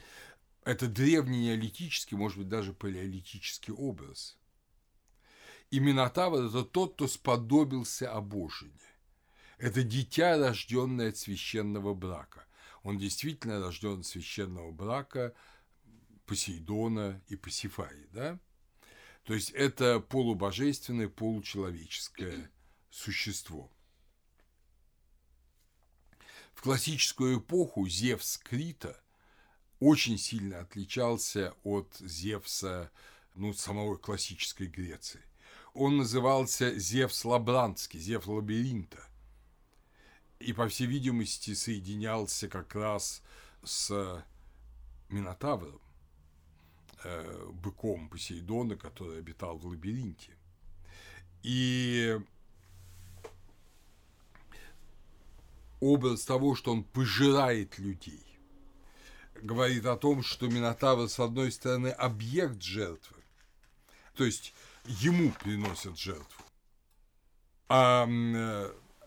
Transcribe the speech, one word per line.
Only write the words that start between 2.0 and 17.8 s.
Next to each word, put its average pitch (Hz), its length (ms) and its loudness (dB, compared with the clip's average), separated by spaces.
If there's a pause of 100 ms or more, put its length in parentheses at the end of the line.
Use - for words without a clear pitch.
может 98 220 -2
быть, 95 100 -6
даже 98 240 -2
палеолитический 95 960 -8
образ. 107 640 -8 (1300)
И 139 100 2
Минотавр — 135 680 4
это 120 160 0
тот, 185 320 0
кто 143 120 0
сподобился 127 1040 2
обожения. 101 600 -6 (840)
Это 123 260 0
дитя, 147 540 4
рожденное 127 720 2
от - 80 -6
священного 104 760 -2
брака. 90 520 -8 (360)
Он 101 160 -4
действительно 110 640 -4
рожден 92 380 -4
от 87 60 -10
священного 90 640 -8
брака 120 640 -4 (920)
Посейдона 101 1000 -4
и 101 80 -10
Пасифаи, 90 760 -8